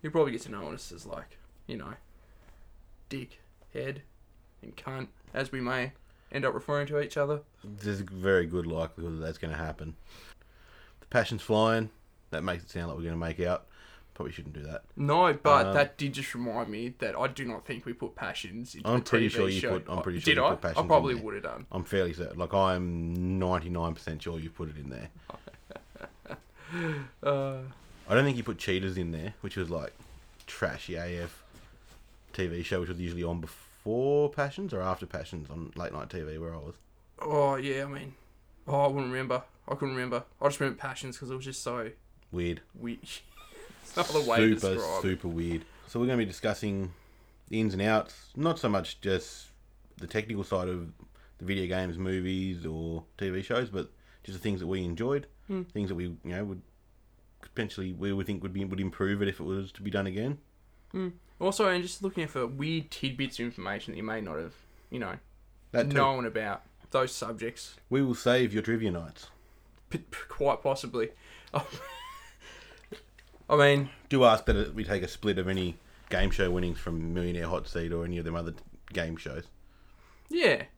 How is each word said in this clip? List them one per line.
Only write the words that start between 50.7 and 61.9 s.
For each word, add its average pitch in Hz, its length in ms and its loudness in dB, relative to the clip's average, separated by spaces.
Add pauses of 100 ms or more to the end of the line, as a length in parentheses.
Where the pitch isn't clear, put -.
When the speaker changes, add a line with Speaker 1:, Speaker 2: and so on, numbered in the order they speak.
Speaker 2:
the - 80 -12
video 95 220 0
games, 92 300 0
movies, 92 680 -2
or 80 380 -4 (140)
T 98 120 -2
V 92 120 -2
shows, 117 280 -2
but 95 220 -4 (320)
just 95 140 -10
the - 60 -12
things 101 160 2
that 82 80 -4
we 92 160 0
enjoyed, 117 440 -2 (200)
Speaker 1:
Hmm. 190 160 -4
Speaker 2:
things 101 260 -4
that 92 60 -2
we, 87 100 -2
you 85 180 -6
know, 87 200 -4
would 98 180 -6 (800)
potentially, 98 520 -6
we 95 180 -2
would 98 140 0
think 98 160 -2
would 92 120 -6
be, 98 120 -2
would 92 140 -4
improve 98 420 0
it 101 60 2
if 95 120 -4
it - 40 -6
was 95 300 -4
to 98 100 -14
be 101 80 -4
done 98 160 0
again. 117 320 -2 (520)
Speaker 1:
Hmm. 185 180 -2 (300)
Also, 196 280 2
and 180 160 4
just 175 180 -8